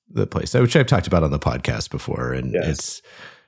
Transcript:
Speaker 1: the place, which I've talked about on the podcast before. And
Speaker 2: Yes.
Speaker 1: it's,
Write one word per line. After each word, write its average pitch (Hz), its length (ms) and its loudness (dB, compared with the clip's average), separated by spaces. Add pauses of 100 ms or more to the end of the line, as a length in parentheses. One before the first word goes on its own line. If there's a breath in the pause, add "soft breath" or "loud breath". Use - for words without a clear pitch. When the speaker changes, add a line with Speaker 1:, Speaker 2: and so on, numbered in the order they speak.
Speaker 1:
the - 180 -2
place, - 280 -4
which 127 220 4
I've 135 100 4
talked 98 200 2
about 85 160 4
on 73 80 2
the 71 80 0
podcast - 520 -4
before. - 420 -6
And 64 220 -4
Speaker 2:
Yes. 82 140 0
Speaker 1:
it's, - 340 -4 (460 loud breath)